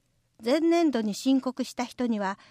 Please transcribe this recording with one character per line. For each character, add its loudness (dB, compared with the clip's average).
前 2
年 4
度 0
に -2
申 2
告 -6
し -10
た -6
人 -6
に -2
は -4